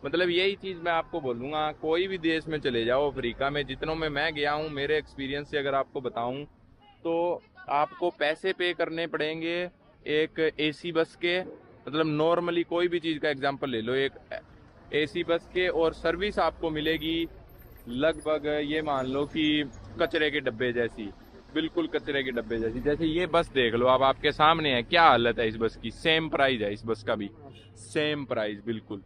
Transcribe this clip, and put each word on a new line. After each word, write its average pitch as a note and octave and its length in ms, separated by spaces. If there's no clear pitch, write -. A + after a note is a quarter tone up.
मतलब E3+ 260
यही F#3+ 260
चीज़ F#3+ 240
मैं E3+ 120
आपको E3 280
बोलूँगा, C#3+ 500
कोई E3+ 280
भी F#3+ 120
देश D#3+ 280
में D#3 120
चले A#2+ 240
जाओ C3+ 260
अफ्रीका B2+ 400
में, D3 160
जितनों C3+ 280
में D#3+ 160
मैं D3 240
गया D3 180
हूँ, D#3 180
मेरे C#3+ 280
experience C#3 520
से D3 80
अगर C#3 180
आपको C3+ 240
बताऊँ B2 440
तो E3+ 380
आपको D#3 400
पैसे D#3+ 420
पे F3+ 220
करने E3 320
पड़ेंगे D#3+ 480
एक D#3 320
एसी D3+ 320
बस D#3+ 240
के, F3 240
मतलब - 720
normally E3+ 520
कोई F3 240
भी F3 120
चीज़ D#3+ 180
का D3+ 120
example C#3 400
ले A2+ 100
लो, A#2 140
एक C3+ 180
एसी D3+ 320
बस E3+ 240
के, F3+ 200
और D#3+ 260
service F3 440
आपको E3 320
मिलेगी D#3+ 580
लगभग D3+ 580
ये D3+ 180
मान C#3 240
लो C#3 200
कि D3+ 440
कचरे D#3+ 300
के D3 100
डब्बे B2 320
जैसी, A#2 360
बिल्कुल D#3+ 340
कचरे C#3 340
के C3 100
डब्बे A2+ 260
जैसी। A2+ 220
जैसे D3 260
ये E3 220
बस E3 220
देख A#2+ 240
लो, A#2+ 140
अब C3 140
आपके C3+ 300
सामने D#3 420
है, A#2+ 100
क्या E3+ 200
हालत A#2+ 340
है A#2 100
इस A2 80
बस A2+ 200
की, A#2 160
Same D#3+ 360
price C3+ 340
है G#2 100
इस A2 140
बस A2 160
का A#2+ 120
भी, G#2 160
Same D3+ 480
price G#2+ 400
बिल्कुल। A2 400